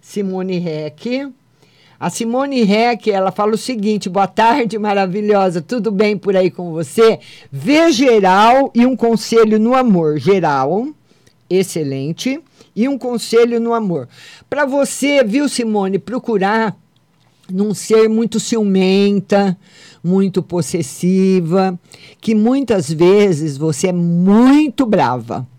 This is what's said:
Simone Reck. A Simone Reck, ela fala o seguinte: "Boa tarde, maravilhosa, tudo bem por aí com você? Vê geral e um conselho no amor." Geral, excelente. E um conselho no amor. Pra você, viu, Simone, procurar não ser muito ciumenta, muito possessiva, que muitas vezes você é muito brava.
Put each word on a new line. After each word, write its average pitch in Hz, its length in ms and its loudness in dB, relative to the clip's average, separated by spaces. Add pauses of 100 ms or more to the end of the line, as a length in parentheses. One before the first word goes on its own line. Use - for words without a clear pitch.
Simone 185 580 -6
Reck. 170 720 -8 (640)
A 160 120 -6
Simone 247 520 -2
Reck, 220 480 0
ela 190 220 0
fala 214 220 -2
o 214 40 -4
seguinte: 214 520 -4
"Boa 196 160 0
tarde, 220 520 0
maravilhosa, 196 840 0
tudo 226 280 -4
bem 208 260 0
por 190 200 -2
aí 185 140 2
com 175 200 -12
você? 170 480 2 (320)
Vê 285 400 2
geral 226 840 4
e 240 100 4
um 262 100 2
conselho 226 640 2
no 226 160 2
amor." 180 440 2
Geral, 165 680 0 (640)
excelente. 165 920 -4 (360)
E 220 120 0
um 277 120 -4
conselho 233 600 0
no 233 140 -2
amor. 185 340 -4 (440)
Pra 285 160 -2
você, 277 580 0
viu, 254 240 -2
Simone, 208 500 -2
procurar 214 760 -2 (760)
não 202 220 -2
ser 220 360 2
muito 220 320 -2
ciumenta, 196 1160 0 (460)
muito 185 400 0
possessiva, 180 1400 0 (420)
que 220 140 -2
muitas 220 580 0
vezes 170 640 2
você 156 320 -2
é 185 40 -2
muito 208 960 2
brava. 123 600 -2 (120)